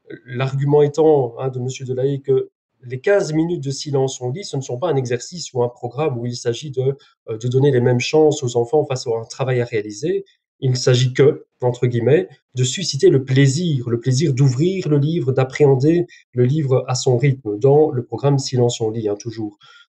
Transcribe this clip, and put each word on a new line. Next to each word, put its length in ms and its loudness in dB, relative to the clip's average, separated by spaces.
l'argument 560 0
étant, 580 2
hein, 80 -4
de 120 -6
monsieur 260 -8
Delahaye 360 -2
que 280 0
les 160 -12
quinze 320 0
minutes 320 -2
de 80 -6
Silence 480 -4
on 120 -6
lit, 120 -8
ce 140 -8
ne 40 -6
sont 160 -8
pas 120 -4
un 80 0
exercice 560 -6
ou 100 0
un 60 -2
programme 480 -6
où 80 -6
il 100 -6
s'agit 360 -6
de, 260 -2
euh, 80 -6
de 100 -6
donner 240 2
les 100 2
mêmes 200 2
chances 420 2
aux 140 -2
enfants 280 0
face 220 -6
à 40 -2
un 120 -4
travail 380 -2
à 40 -2
réaliser. 600 -4
Il 120 0
ne 40 0
s'agit 380 2
que, 320 4
entre 240 0
guillemets, 420 2
de 80 0
susciter 460 0
le 140 4
plaisir, 640 2
le 100 -2
plaisir 340 0
d'ouvrir 560 0
le 80 2
livre, 340 0
d'appréhender 760 2
le 120 2
livre 420 0
à 80 -4
son 200 0
rythme, 440 0
dans 320 4
le 120 -4
programme 360 0
Silence 420 0
on 80 0
lit, 180 -4
hein, 80 -2
toujours. 440 -10